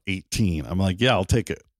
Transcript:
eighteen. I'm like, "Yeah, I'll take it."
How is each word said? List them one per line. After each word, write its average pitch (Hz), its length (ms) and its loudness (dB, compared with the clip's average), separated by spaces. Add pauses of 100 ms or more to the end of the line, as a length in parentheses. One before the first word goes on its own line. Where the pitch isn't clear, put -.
eighteen. 90 600 -2
I'm 87 120 -4
like, 95 220 0
"Yeah, 127 120 4
I'll 95 120 2
take 110 240 0
it." - 140 -8 (180)